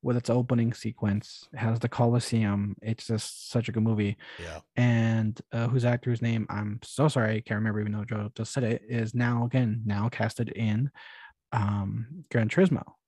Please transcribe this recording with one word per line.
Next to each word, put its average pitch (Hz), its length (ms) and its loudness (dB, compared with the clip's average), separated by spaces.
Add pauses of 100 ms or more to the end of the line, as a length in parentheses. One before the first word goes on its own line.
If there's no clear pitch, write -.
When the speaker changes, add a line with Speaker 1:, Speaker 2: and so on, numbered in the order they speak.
Speaker 1:
with 123 140 2
its 120 140 -2
opening 117 420 2
sequence. - 800 -4
It - 60 -10
has 113 220 0
the 120 80 -2
Colosseum. 110 920 2
It's 120 240 -4
just - 440 -4
such 117 180 0
a - 40 -6
good 110 100 0
movie. 107 340 2 (240)
Speaker 2:
Yeah. 82 200 -10 (160)
Speaker 1:
And, 113 640 2 (120)
uh, 117 160 0
whose 120 160 2
actor's 120 380 0
name, 113 260 0
I'm 104 340 -4
so - 260 2
sorry, 110 280 2
I 107 40 -2
can't 107 180 -4
remember, 107 220 0
even 104 120 -2
though 107 120 -4
Joe 107 300 -4
just - 180 -6
said 131 120 0
it, 113 240 0
is 113 260 -2
now, 120 300 2
again, 120 400 0
now 104 240 0
casted 110 420 -2
in, 113 400 0 (600)
um, 104 800 -2
Gran 113 180 2
Turismo. 170 360 2 (240)